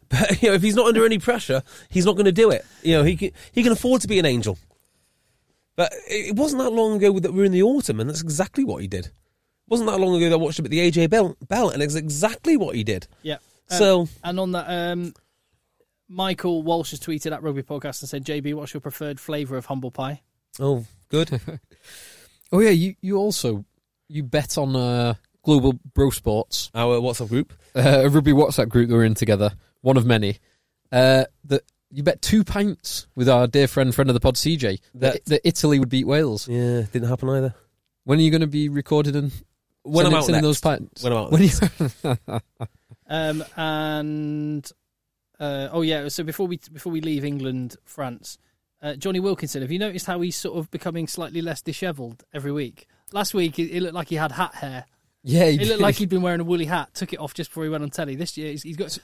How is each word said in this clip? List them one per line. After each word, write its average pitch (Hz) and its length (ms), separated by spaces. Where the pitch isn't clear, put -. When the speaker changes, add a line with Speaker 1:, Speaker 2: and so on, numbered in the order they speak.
Speaker 1:
<laughs> - 40
But, 185 320
you 226 100
know, 196 40
if 175 80
he's 208 140
not 233 100
under 226 180
any 220 140
pressure, 175 460
he's 180 180
not 202 100
gonna 202 140
do 208 220
it. 117 120
You 165 140
know, 147 40
he 170 140
can, 185 160
he 240 140
can 233 80
afford 247 300
to 190 60
be 196 120
an 165 60
angel. 110 300
But 170 160
it, 208 200
it 202 80
wasn't 277 260
that 254 80
long 220 260
ago 196 220
that 180 140
we 185 60
were 196 60
in 196 60
the 185 140
autumn, 226 340
and 113 100
that's 160 140
exactly 165 400
what 82 200
he 98 40
did. 95 200
It - 60
wasn't 226 200
that 196 80
long 185 160
ago 170 140
that 165 60
I 160 40
watched 160 220
him 147 60
at - 40
the 156 100
A 175 120
J 165 160
Bell, 202 280
Bell, 208 220
and 143 120
it's 147 140
exactly 165 600
what 185 200
he 110 80
did. 101 240
Speaker 2:
Yeah. 151 160
Um, 180 80
Speaker 1:
So 185 300
Speaker 2:
and 180 160
on 185 140
that, 175 160
um, 175 460
Michael 185 560
Walsh 165 280
has 143 100
tweeted 156 320
at 151 100
Rugby 139 200
Podcast 143 400
and 139 60
said, 139 160
"J 151 160
B, 147 140
what's 147 200
your 147 80
preferred 147 360
flavour 147 380
of 123 100
humble 131 240
pie?" 135 300
Speaker 1:
Oh, 139 240
good. 151 380
Speaker 3:
<laughs> 160 140
Oh, 180 80
yeah, 220 100
you, 185 300
you 196 160
also, 127 480
you 151 160
bet 139 360
on, 135 180
uh, 120 380
Global 139 300
Bro 139 180
Sports. - 600
Speaker 1:
Our 120 280
WhatsApp 120 300
group. 127 220
Speaker 3:
Uh, 135 300
a 143 40
rugby 143 240
WhatsApp 135 360
group 120 200
that 120 60
we're 117 100
in 110 100
together, 104 400
one 131 160
of 117 100
many. 107 320
Uh, 131 320
that 139 160
you 139 140
bet - 180
two 214 220
pints - 720
with 127 120
our 123 200
dear 139 180
friend, 131 260
friend 139 160
of 123 60
the 120 60
pod, 131 160
C 160 200
J, 107 220
that, 131 200
Speaker 1:
That - 120
Speaker 3:
that 151 220
Italy 151 320
would 127 80
beat 131 180
Wales. 139 420
Speaker 1:
Yeah, 120 340
didn't 120 160
happen 127 200
either. 131 260
Speaker 3:
When 143 160
are - 20
you 160 80
gonna 160 160
be 147 220
recorded 143 480
and 143 160
Speaker 1:
When 160 240
I'm 175 60
Speaker 3:
sending, 160 60
Speaker 1:
out 147 60
Speaker 3:
sending 170 180
Speaker 1:
next. - 40
Speaker 3:
those 151 140
pints? - 420
Speaker 1:
When 123 100
I'm 113 60
out 107 140
Speaker 3:
When 160 100
Speaker 1:
next. 180 200
Speaker 3:
you 120 640
<laughs> - 400
Speaker 2:
Um, 156 360
and, 151 1120
uh, 139 320
oh 170 100
yeah, 156 260
so 175 140
before 160 240
we, 175 140
before 160 200
we 160 80
leave 151 240
England, 131 600
France, - 540
uh, 147 140
Johnny 185 240
Wilkinson, 170 420
have 131 100
you 180 60
noticed 190 280
how 175 140
he's 175 160
sort 175 220
of 160 120
becoming 165 360
slightly 165 360
less 165 200
dishevelled 143 600
every 143 180
week? 143 340
Last 202 220
week, 175 240
it, 165 120
it 175 120
looked 170 120
like 170 140
he 165 80
had 151 160
hat 180 220
hair. 131 300
Speaker 3:
Yeah, 160 240
he 151 80
Speaker 2:
It 147 60
looked 208 80
Speaker 3:
did. 214 120
Speaker 2:
like 202 160
he'd 196 140
been 185 120
wearing 175 180
a 170 40
woolly 170 220
hat, 160 260
took - 220
it - 40
off 147 140
just 165 180
before 165 140
he 156 60
went 156 120
on 147 80
telly. 143 240
This 165 220
year, 151 140
he's, 147 120
he's 160 140
got, 175 120
this - 160